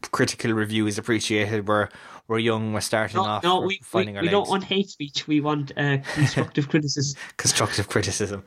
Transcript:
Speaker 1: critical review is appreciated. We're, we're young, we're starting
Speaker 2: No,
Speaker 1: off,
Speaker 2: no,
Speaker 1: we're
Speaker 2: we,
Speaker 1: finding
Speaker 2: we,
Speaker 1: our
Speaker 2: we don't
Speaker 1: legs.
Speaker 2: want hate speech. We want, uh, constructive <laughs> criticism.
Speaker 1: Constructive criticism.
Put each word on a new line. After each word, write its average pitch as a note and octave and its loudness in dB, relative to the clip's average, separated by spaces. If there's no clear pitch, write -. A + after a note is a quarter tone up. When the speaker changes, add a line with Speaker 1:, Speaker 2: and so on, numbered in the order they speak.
Speaker 1:
critical - 0
review G#2+ 0
is G#2 -2
appreciated. G#2+ 0
We're, G#2 2
we're A2+ 0
young, A2 0
we're G#2+ -2
starting G#2+ 0
Speaker 2:
No, F#3+ 2
Speaker 1:
off, G#2+ -2
Speaker 2:
no, F3+ 4
Speaker 1:
we're F3+ -2
Speaker 2:
we, F#3+ -4
Speaker 1:
finding G3+ -2
Speaker 2:
we, G3 -6
Speaker 1:
our F#3+ -2
Speaker 2:
we E3+ 0
don't G3+ 4
Speaker 1:
legs. - -6
Speaker 2:
want F#3+ 0
hate F#3+ 0
speech. - -8
We D3+ 4
want, D3 -2
uh, C#3+ 2
constructive C#3+ 0
<laughs> - 0
criticism. C#3+ 0
Speaker 1:
Constructive - 0
criticism. G2+ -2